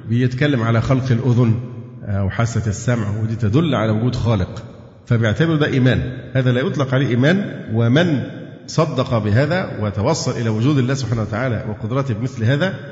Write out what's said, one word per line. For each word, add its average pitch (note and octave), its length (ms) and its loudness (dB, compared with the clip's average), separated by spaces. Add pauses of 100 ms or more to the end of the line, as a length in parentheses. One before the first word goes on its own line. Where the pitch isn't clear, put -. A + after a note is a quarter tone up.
بيتكلم B2+ 540 2
على A2+ 180 2
خلق C3 320 2
الأذن A#2+ 420 4 (500)
أو G2 260 -2
حاسة A2+ 400 -2
السمع، G#2+ 520 -2
ودي A2 140 -2
تدل C3+ 380 2
على A2 180 0
وجود A#2+ 220 0
خالق، G#2 480 -2 (440)
فبيعتبروا B2 500 2
ده D3+ 100 2
إيمان. B2+ 340 4 (320)
هذا B2+ 200 2
لا A#2+ 80 2
يطلق C#3+ 340 -2
عليه C3+ 140 2
إيمان، C#3+ 680 0
ومن B2 480 2 (440)
صدق C3 520 0
بهذا B2+ 600 0
وتوصل A#2+ 600 -2
إلى A2+ 80 -2
وجود A#2 300 2
الله C3 160 2
سبحانه A2+ 280 -2
وتعالى G#2+ 460 -4
وقدرته A#2 460 -4
بمثل A#2 300 -4
هذا D3 300 2 (180)